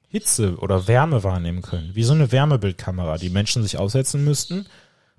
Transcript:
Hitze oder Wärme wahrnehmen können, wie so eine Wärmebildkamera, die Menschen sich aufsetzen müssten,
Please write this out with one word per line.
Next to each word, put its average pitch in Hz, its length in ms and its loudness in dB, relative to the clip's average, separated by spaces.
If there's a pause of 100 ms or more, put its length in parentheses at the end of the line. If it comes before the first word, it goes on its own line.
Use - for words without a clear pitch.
Hitze 101 480 0
oder 95 300 0
Wärme 127 360 4
wahrnehmen 90 380 -2
können, 87 320 -8
wie 113 100 0
so 123 100 4
eine 147 180 4
Wärmebildkamera, 98 840 0
die 90 120 -4
Menschen 104 320 0
sich 104 160 -2
aufsetzen 131 460 0
müssten, 165 420 -2 (540)